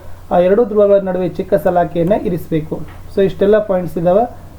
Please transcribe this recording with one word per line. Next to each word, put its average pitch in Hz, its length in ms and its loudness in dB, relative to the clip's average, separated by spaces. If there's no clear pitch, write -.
ಆ 180 80 4
ಎರಡು 196 260 4
ಧ್ರುವಗಳ 202 340 4
ನಡುವೆ 185 300 -2
ಚಿಕ್ಕ 190 240 -6
ಸಲಾಕೆಯನ್ನ 175 600 2
ಇರಿಸಬೇಕು. 160 560 -4
So 196 100 2
ಇಷ್ಟೆಲ್ಲ 202 400 2
ಪಾಯಿಂಟ್ಸ್ 180 320 -4
ಇದಾವೆ, 185 380 2